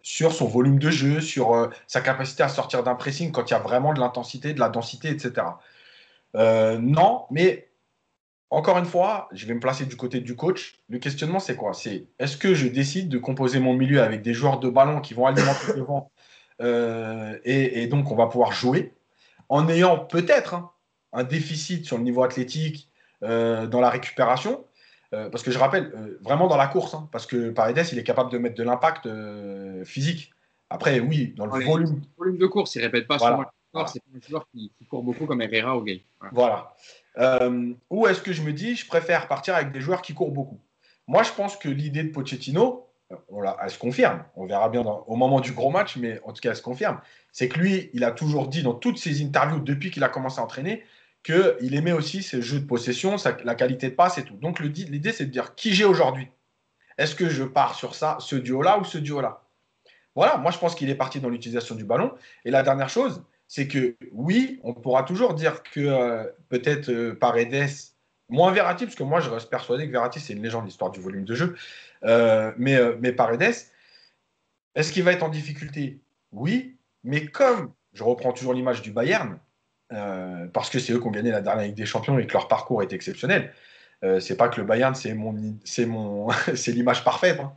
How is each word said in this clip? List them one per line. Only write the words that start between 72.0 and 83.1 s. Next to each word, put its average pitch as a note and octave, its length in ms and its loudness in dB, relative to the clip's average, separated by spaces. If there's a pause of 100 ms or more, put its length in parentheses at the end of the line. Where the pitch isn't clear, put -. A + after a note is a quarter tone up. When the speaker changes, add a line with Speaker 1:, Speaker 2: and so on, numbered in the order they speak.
Speaker 1:
Euh, A2 520 6
mais, C3+ 180 2
euh, A#2+ 260 6
mais B2 100 0
Paredes, B2 420 2 (1200)
est-ce D#3 180 0
qu'il F#3 100 2
va F3+ 80 6
être F3 120 2
en D#3+ 60 -2
difficulté ? D3 720 -8 (320)
Oui, G3+ 460 -4 (260)
mais D3 220 -2
comme, A#3 480 2 (180)
je - 120 -12
reprends B2 280 2
toujours B2+ 220 -4
l'image B2+ 280 0
du G#2 100 -10
Bayern, A#2+ 480 0 (540)
euh, F#2 580 -8
parce - 180 -4
que C3+ 100 -2
c'est B2+ 120 -4
eux A#2+ 80 2
qui A#2 80 -4
ont G#2+ 40 -2
gagné A2 200 0
la G#2 100 0
dernière G#2 240 0
Ligue G#2 100 -6
des G#2+ 100 -6
Champions B2 340 0
et A2 80 -2
que - 60 -10
leur F#2+ 160 2
parcours G#2+ 340 0
est F#2 80 -4
exceptionnel, B2 600 -2 (500)